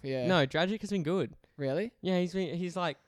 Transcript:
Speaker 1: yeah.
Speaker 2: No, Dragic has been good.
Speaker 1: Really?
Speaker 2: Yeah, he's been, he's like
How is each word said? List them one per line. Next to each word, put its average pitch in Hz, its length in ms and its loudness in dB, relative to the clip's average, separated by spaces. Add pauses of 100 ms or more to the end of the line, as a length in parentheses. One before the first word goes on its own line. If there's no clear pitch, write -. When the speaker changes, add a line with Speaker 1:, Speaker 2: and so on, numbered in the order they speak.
Speaker 1:
yeah. 131 240 -2
Speaker 2:
No, 175 200 6
Dragic 185 340 0
has 202 100 -8
been 190 140 0
good. 160 280 0 (240)
Speaker 1:
Really? 147 360 -2 (100)
Speaker 2:
Yeah, 185 160 2
he's 180 140 0
been, 180 240 -2
he's 175 200 -4
like 175 200 -2 (120)